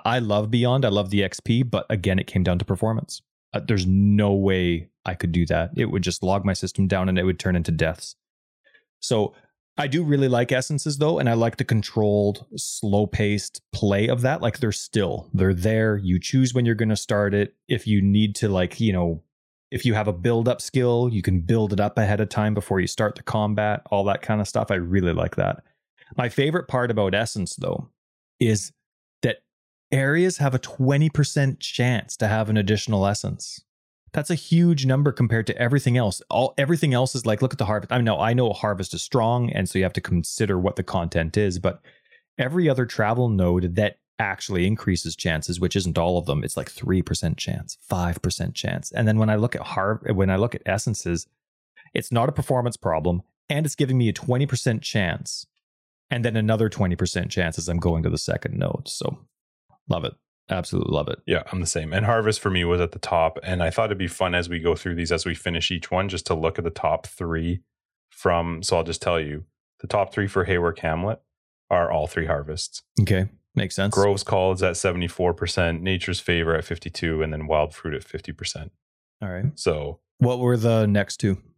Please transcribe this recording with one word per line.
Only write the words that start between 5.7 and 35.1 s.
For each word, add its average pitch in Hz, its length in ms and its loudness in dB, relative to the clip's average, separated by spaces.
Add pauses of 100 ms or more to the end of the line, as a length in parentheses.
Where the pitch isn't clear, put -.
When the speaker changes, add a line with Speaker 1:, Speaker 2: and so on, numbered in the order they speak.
Speaker 1:
It 120 160 0
would 95 120 0
just 90 200 -4
log 95 220 2
my 98 80 2
system 95 340 -2
down 92 220 2
and 92 100 2
it 87 60 0
would 92 120 0
turn 92 200 0
into 82 160 0
deaths. 80 420 -2 (840)
So 107 320 0 (440)
I 151 100 -2
do 160 180 0
really 139 240 4
like 123 240 2
Essences, 139 460 -2
though, 156 200 2
and 131 80 2
I 117 60 4
like 117 240 2
the - 80 -2
controlled, 104 800 2 (100)
slow-paced 104 1040 -2 (120)
play 101 340 2
of 120 140 0
that. 131 200 0
Like, - 180 -2
they're 113 120 0
still, - 600 -2
they're 95 200 4
there. 110 440 2
You 92 200 2
choose 131 360 2
when 123 120 2
you're 117 100 4
gonna 110 200 0
start 104 380 0
it. 101 220 0 (120)
If - 200 -2
you 104 140 4
need 104 340 4
to, 113 120 0
like, 92 320 0
you 110 140 2
know, 85 280 0 (500)
if - 160 -4
you 110 80 2
have 107 120 0
a 107 60 0
build-up 117 480 0
skill, 123 500 2
you 101 120 0
can 95 180 2
build 107 320 2
it 98 60 -2
up 104 180 0
ahead 104 240 2
of 101 80 -2
time 107 240 0
before 101 260 0
you 90 60 2
start 104 300 -2
the - 80 -20
combat, 107 680 0
all 101 140 2
that 98 180 0
kind 107 180 0
of 101 80 -2
stuff. 110 220 -2
I 101 60 2
really 87 380 2
like 82 240 -2
that. - 260 0 (520)
My 123 140 0
favorite 147 380 0
part 123 240 0
about 101 240 2
Essence, 104 400 -2
though, - 340 -6 (500)
is 110 320 2 (520)
that 117 140 0 (540)
areas 151 460 2
have 139 160 0
a 127 60 2
twenty 139 500 2
percent 139 500 0
chance - 580 -2
to 113 100 0
have 110 240 0
an 110 60 4
additional 101 500 2
Essence. - 540 -4 (500)
That's - 180 -4
a 180 60 2
huge 165 500 2
number 135 260 4